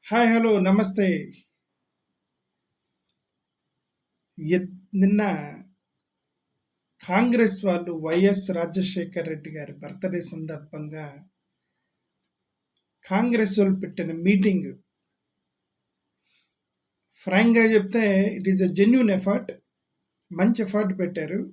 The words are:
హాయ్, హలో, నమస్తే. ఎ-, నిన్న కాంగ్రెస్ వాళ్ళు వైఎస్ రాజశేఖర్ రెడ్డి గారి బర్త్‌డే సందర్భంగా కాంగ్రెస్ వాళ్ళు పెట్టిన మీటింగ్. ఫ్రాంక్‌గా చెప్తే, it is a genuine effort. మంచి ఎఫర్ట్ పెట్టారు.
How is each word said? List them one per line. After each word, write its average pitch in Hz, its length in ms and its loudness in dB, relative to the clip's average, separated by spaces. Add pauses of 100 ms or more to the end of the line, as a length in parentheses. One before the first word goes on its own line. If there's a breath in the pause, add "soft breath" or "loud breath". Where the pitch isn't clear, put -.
హాయ్, 233 240 2
హలో, 226 200 2 (100)
నమస్తే. 196 460 2 (3250)
ఎ-, 165 220 0 (340)
నిన్న 202 280 4 (1800)
కాంగ్రెస్ 226 640 2
వాళ్ళు 175 340 -2
వైఎస్ 180 520 2
రాజశేఖర్ 170 760 -4
రెడ్డి 156 220 -10
గారి 147 300 -14
బర్త్‌డే 180 400 -8
సందర్భంగా 156 840 -12 (2000)
కాంగ్రెస్ 214 540 0
వాళ్ళు 196 220 2
పెట్టిన 165 320 -8 (140)
మీటింగ్. 196 440 2 (2500)
ఫ్రాంక్‌గా 226 400 4
చెప్తే, 220 400 2 (320)
it 185 140 -2
is 190 100 2
a 180 160 2
genuine 220 400 4
effort. 196 320 -2 (800)
మంచి 208 320 0
ఎఫర్ట్ 196 360 -2
పెట్టారు. 175 440 -6 (100)